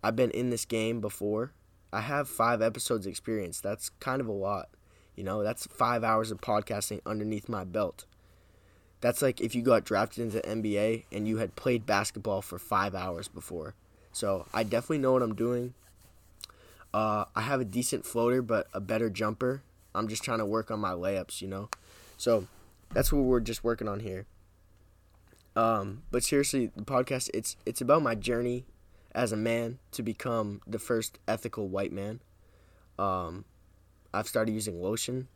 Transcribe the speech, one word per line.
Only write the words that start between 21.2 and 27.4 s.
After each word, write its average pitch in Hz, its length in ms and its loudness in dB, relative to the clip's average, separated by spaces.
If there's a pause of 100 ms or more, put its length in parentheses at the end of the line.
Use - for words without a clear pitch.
you 95 40 -8
know? 98 220 -8 (480)
So 107 300 2 (440)
that's - 220 4
what 143 80 6
we're 127 180 6
just 110 240 -4
working 113 240 0
on 101 120 -4
here. 98 260 -6 (1300)
Um, 110 540 2
but 123 140 2
seriously, 139 520 2
the - 60 -10
podcast, 127 540 0
it's, 117 200 -4 (120)